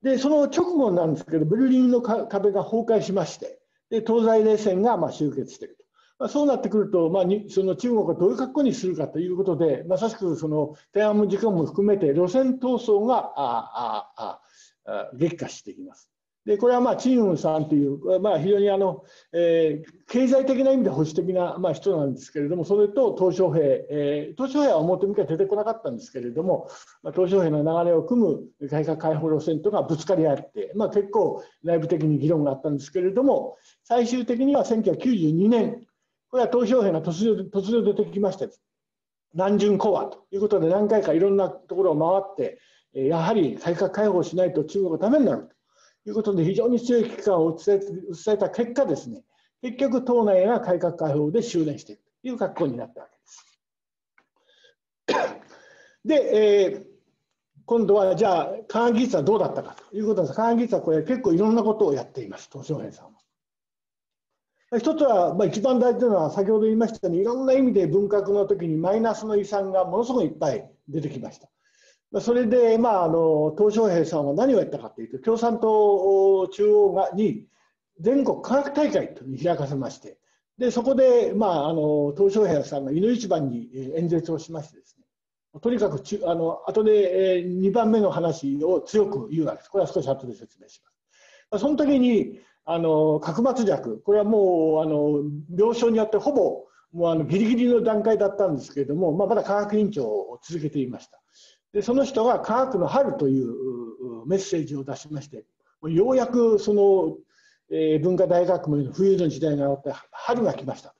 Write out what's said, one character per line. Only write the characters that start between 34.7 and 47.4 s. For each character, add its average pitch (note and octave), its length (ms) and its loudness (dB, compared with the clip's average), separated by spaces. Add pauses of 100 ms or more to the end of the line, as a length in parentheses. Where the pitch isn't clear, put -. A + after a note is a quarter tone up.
九 F#3+ 80 2
百 - 120 -4
九 B3+ 140 2
十 D#3 140 2
二 F3+ 180 2
年、 A#3 360 0 (440)
こ - 80 -4
れ - 60 2
は A3 60 0
鄧 A#3+ 160 0
小 A#3+ 160 2
平 G3 120 2
が D#3+ 80 -2
突 E3 240 -4
如、 F#3+ 240 0
突 G3 220 -4
如 A#3 120 2
出 G3+ 100 2
て G3+ 160 -2
き E3+ 100 -6
ま G3 120 0
し - 60 -8
て、 B2+ 120 -8 (840)
南 G3 260 2
巡 G3+ 180 2
講 G#3+ 140 0
和 D3 140 -2
と - 260 -16
い G3 60 -6
う - 20 -4
こ G#3 80 0
と G#3 120 2
で、 D#3+ 100 2
何 G#3 180 2
回 G#3+ 140 2
か E3 120 0
い E3 60 2
ろ G3 100 4
ん G3 60 2
な F#3+ 140 2
と - 260 -12
こ F#3+ 80 0
ろ F#3 80 4
を F3+ 460 0
回 C3+ 80 -2
っ G2+ 40 -4
て、 - 100 -20 (340)
え C3+ 80 -6
ー、 C3+ 60 0
や E3 100 0
は E3 160 0
り D#3 240 0
改 E3+ 180 -4
革 F#3 160 -2
開 G#3+ 160 0
放 F#3 160 0
し F3+ 120 -8
な F#3 100 2
い E3+ 80 -2
と D3+ 100 -2
中 F3 160 -6
国 F#3 120 -2
の D#3 60 -4
た G3 120 -2
め D4 100 4
に C4+ 60 4
な D3+ 100 0
る - 140 -10 (540)
と G#3+ 60 -14
い - 20 -8
う G#3 40 -6
こ G#3+ 80 -2
と G3+ 120 0
で、 E3+ 100 2
非 F#3+ 100 0
常 A3 120 2
に A#3+ 120 2
強 A#3+ 200 0
い A3 40 2
危 - 140 -8
機 - 60 -14
感 F#3 180 2